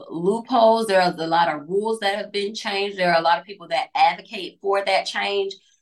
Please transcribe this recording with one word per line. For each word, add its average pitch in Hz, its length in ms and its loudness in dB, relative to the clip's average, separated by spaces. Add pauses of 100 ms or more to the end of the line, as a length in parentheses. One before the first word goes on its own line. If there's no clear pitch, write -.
(120)
loopholes. 226 720 2
There 190 160 4
are 180 160 4
a 160 80 -4
lot 170 240 2
of 147 180 -6
rules 208 340 -2
that 202 160 0
have 202 140 -10
been 202 220 -4
changed. 202 460 -4
There 180 120 2
are 165 80 4
a 165 40 0
lot 170 160 2
of - 60 -14
people 180 240 -18
that 160 260 -2
advocate 180 680 0
for 196 240 0
that 190 220 0
change. 202 480 -4 (260)